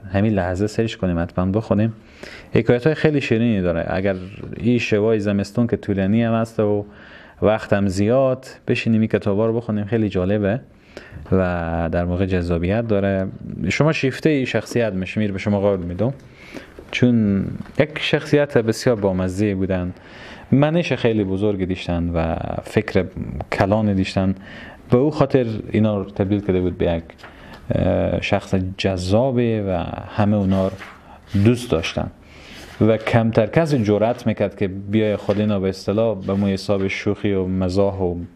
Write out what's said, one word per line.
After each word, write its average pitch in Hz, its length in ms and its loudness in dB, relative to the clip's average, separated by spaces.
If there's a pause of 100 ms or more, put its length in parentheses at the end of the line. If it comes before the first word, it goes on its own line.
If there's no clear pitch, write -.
(120)
همین 104 200 2
لحظه 92 340 0
سرچ 113 280 -2
کنیم، 90 240 -2
حتماً 90 280 -2
بخونیم. 110 460 0 (600)
حکایت‌های 123 400 4
خیلی 147 260 2
شیرینی 113 400 2
داره. 82 280 0
اگر 95 280 0 (400)
این 120 220 2
شوای 110 420 2
زمستون 101 460 0
که 110 100 0
طولانی 101 460 0
هم 113 120 0
هست 113 260 -2
و 104 240 0 (580)
وقت 107 300 2
هم 101 160 2
زیاد، 127 580 2 (220)
بشینیم 117 320 0
این 110 80 2
کتابا 104 380 0
رو 113 60 0
بخونیم، 110 320 -4
خیلی 107 240 0
جالبه 98 520 0 (720)
و 85 600 0
در 87 120 0
واقع 90 220 0
جذابیت 90 600 0
داره. 98 380 0 (420)
شما 147 240 2
شیفته 135 380 -2
این 139 140 0
شخصیت 113 480 -2
می‌شی، 92 280 -4
میر 104 120 0
به 95 60 -6
شما 104 220 0
قول 98 180 2
می‌دم، 90 360 -2 (760)
چون 110 540 2 (340)
یک 151 200 0
شخصیت 147 600 2
بسیار 113 380 2
بامزه 95 580 0
بودن، 92 380 -2 (600)
منش 151 400 2
خیلی 113 320 2
بزرگی 95 420 0
داشتن 87 440 -2
و 82 260 -2 (280)
فکر - 400 0 (480)
کلان 104 420 2
داشتن 95 400 0 (560)
به 123 60 6
او 143 140 4
خاطر 135 360 2 (240)
اینا 107 280 2
رو 95 60 -2
تبدیل 101 360 0
کرده 92 200 0
بود 90 180 -2
به 85 80 2
یک، 85 160 0 (680)
اه، 90 500 0
شخص 95 340 -2 (220)
جذابی 110 840 0
و 95 180 -2 (380)
همه 104 200 2
اونا 95 320 2
رو 95 60 -6 (680)
دوست 120 260 2
داشتن - 400 -2 (720)
و 110 160 4
کمتر 113 500 2
کسی 147 360 2
جرأت 104 440 2
می‌کرد 104 300 -2
که 101 120 -2
بیای 101 480 0
خود 101 240 0
اینا 107 200 0
به 95 80 0
اصطلاح 107 580 0
به 98 80 0
مو 101 120 2
حساب 98 420 0
شوخی 101 440 -2
و 95 140 0
مزاح 92 520 0
و 87 160 0 (220)